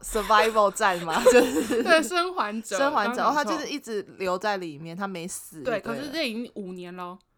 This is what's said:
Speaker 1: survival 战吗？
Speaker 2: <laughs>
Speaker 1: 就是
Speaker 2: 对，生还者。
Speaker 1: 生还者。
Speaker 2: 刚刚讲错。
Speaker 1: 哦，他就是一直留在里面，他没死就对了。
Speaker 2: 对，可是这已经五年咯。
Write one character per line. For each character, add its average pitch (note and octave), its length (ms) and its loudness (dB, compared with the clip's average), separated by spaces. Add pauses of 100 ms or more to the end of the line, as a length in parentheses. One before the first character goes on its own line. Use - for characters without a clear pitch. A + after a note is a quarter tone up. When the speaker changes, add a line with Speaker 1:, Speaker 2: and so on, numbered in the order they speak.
Speaker 1:
survival G#3+ 720 4
战 G3 320 0
吗？ E3+ 180 0
Speaker 2:
<laughs> B3 80 8
Speaker 1:
就 B3 100 10
是 B3+ 440 2
Speaker 2:
对， D#4+ 180 6
生 F4+ 320 -2
还 A3 260 -4
者。 C#4+ 160 -6
Speaker 1:
生 C#4 160 2
还 A3 120 0
者。 G3+ 100 -2
Speaker 2:
刚 - 0 -
刚 - 0 -
讲 G#3 180 2
错。 - 0 -
Speaker 1:
哦， - 20 -2
他 D4 100 2
就 G#3 160 -2
是 C#4 80 -8
一 D4 100 -6
直 A3 240 -6 (160)
留 F#3 180 -2
在 G3+ 200 -2
里 E3 200 -10
面， E3 200 -12
他 G3 100 -4
没 F3+ 220 -8
死 - 300 -14
就 D3 80 -14
对 A#3+ 80 0
了。 G3 60 -2
Speaker 2:
对， A3+ 140 -6
可 A#3+ 60 -8
是 C#4+ 100 -10
这 D4 180 -2
已 A3+ 40 -6
经 A#3 240 -8
五 F#3 160 -10
年 F3+ 240 -12
咯。 F3+ 200 -12 (220)